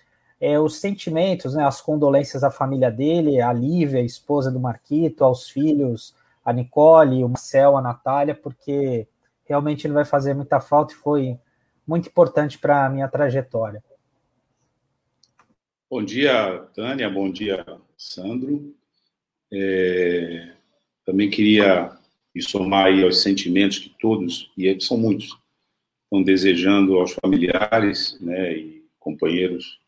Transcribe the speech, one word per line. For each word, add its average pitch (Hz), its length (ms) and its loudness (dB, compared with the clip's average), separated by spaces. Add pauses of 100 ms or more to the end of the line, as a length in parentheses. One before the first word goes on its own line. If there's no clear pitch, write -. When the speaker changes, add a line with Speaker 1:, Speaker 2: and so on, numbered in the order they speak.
(400)
Speaker 1:
é, 147 200 2
os 151 160 0
sentimentos, 175 800 -4
né, 151 80 0
as 135 180 0
condolências 143 640 0
à 135 80 2
família 131 400 0
dele, 147 500 2
à 120 100 2
Lívia, 135 500 0
esposa 131 500 -2
do 127 80 -4
Marquito, 147 640 -2
aos 127 260 2
filhos, 143 640 -2 (300)
a - 80 -2
Nicole, 135 720 6
o 123 60 0
Marcel, 139 480 2
a 131 40 -2
Natália, 139 540 -4
porque 135 720 -6 (380)
realmente 147 420 -4
ele 147 60 -4
vai 147 120 2
fazer 139 280 -2
muita 139 260 -2
falta 147 340 0
e - 40 -20
foi 135 400 -2 (500)
muito 170 200 -4
importante 165 500 0
pra 139 320 2
minha 135 180 -4
trajetória. 123 760 -4 (2000)
Speaker 2:
Bom 120 140 -6
dia, 107 640 0 (100)
Tânia, 120 340 -6
bom 95 220 -4
dia, 92 340 -6 (320)
Sandro. 131 800 -8 (760)
É, 90 1000 -2 (540)
também 98 240 0
queria 101 600 4 (420)
me 87 80 -10
somar 95 460 0
aí 95 160 6
aos 90 180 2
sentimentos 98 560 0
que - 240 -18
todos, 98 560 -4
e 92 100 -2
eles 95 180 0
são 123 120 -2
muitos, 110 400 -2 (640)
estão 98 200 0
desejando 95 720 2
aos 90 160 2
familiares, 98 1080 0
né, 87 380 -6
e 78 260 -16 (160)
companheiros 87 880 -4